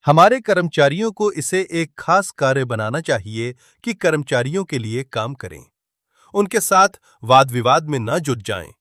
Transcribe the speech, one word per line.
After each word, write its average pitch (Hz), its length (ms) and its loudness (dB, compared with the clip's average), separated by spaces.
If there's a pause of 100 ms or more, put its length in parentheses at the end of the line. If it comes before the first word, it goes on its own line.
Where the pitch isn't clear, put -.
हमारे 190 360 6
कर्मचारियों 175 720 0
को 208 200 -2
इसे 185 400 -4
एक 165 260 -6
खास 185 320 0
कार्य 135 360 0
बनाना 117 360 -4
चाहिए 113 540 -6 (280)
कि 233 100 -6
कर्मचारियों 151 680 -2
के 143 160 -6
लिए 113 240 -6
काम 120 300 -8
करें। 82 320 -16 (680)
उनके 202 260 0
साथ 190 300 4 (340)
वाद-विवाद 131 680 4
में 139 100 -2
न 127 200 -2
जुट 139 180 -4
जाएं 95 440 -10